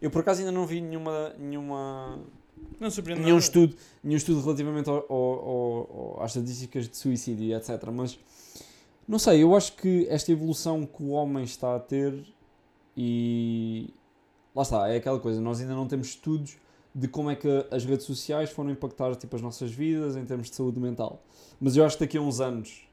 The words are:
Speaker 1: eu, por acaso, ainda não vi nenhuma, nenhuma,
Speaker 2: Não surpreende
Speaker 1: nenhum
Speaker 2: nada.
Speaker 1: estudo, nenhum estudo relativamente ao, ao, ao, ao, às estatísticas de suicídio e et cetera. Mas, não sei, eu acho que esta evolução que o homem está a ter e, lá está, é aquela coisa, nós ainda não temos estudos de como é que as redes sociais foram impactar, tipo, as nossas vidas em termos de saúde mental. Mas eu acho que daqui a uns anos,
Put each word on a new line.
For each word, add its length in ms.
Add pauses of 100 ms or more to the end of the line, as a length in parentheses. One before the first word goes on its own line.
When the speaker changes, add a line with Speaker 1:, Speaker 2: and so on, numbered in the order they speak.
Speaker 1:
eu, 100
por 100
acaso, 200
ainda 120
não 140
vi 140
nenhuma, 580
nenhuma, 800 (600)
Speaker 2:
Não 120
surpreende 320
Speaker 1:
nenhum 140
Speaker 2:
nada. 100
Speaker 1:
estudo, 280 (300)
nenhum 140
estudo 240
relativamente 480
ao, 180
ao, 0
ao, 1120
ao, 40
às 140
estatísticas 520
de 80
suicídio 500
e 80
et 100
cetera. 280
Mas, 260 (880)
não 140
sei, 240
eu 100
acho 220
que 340
esta 220
evolução 520
que 180
o 80
homem 340
está 320
a 20
ter 340 (840)
e, 920 (680)
lá 80
está, 260
é 80
aquela 220
coisa, 220
nós 200
ainda 140
não 120
temos 220
estudos 480 (380)
de 140
como 220
é 60
que 120 (220)
as 140
redes 200
sociais 460
foram 200
impactar, 460
tipo, 180
as 80
nossas 300
vidas 440
em 100
termos 240
de 60
saúde 220
mental. 440 (360)
Mas 180
eu 80
acho 120
que 80
daqui 140
a 20
uns 200
anos, 420 (100)